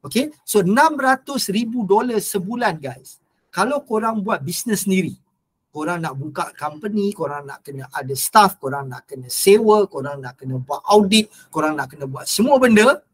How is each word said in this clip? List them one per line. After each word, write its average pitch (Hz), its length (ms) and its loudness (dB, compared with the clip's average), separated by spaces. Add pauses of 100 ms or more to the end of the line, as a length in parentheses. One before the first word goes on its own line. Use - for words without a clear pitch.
Okey? 285 320 -4 (120)
So 208 160 2
enam 262 360 4
ratus 262 520 0
ribu 226 400 -2
dolar 220 320 2
sebulan 202 560 -4
guys. 135 400 -12 (320)
Kalau 262 320 -2
korang 220 400 -2
buat 185 200 -2
bisnes 190 440 -4
sendiri, 190 320 0 (560)
korang 165 280 -4
nak 139 160 -6
buka 156 360 -8
company, 202 600 -4
korang 143 360 -8
nak - 160 -20
kena 135 280 -14
ada 135 200 -8
staff, - 480 2
korang 135 280 -8
nak - 200 -18
kena 131 200 -16
sewa, 214 600 4
korang 143 320 -8
nak 127 200 -12
kena 131 200 -6
buat - 280 -8
audit, 208 400 4 (240)
korang 156 240 -2
nak 139 160 -8
kena 139 160 -10
buat 135 160 -12
semua 262 320 2
benda 240 440 6 (120)